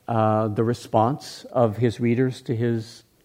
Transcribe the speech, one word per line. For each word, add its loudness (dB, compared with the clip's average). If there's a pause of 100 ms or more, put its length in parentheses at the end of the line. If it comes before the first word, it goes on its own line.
uh, 2
the 0
response -2
of 2
his 0
readers 0
to -4
his, -4 (220)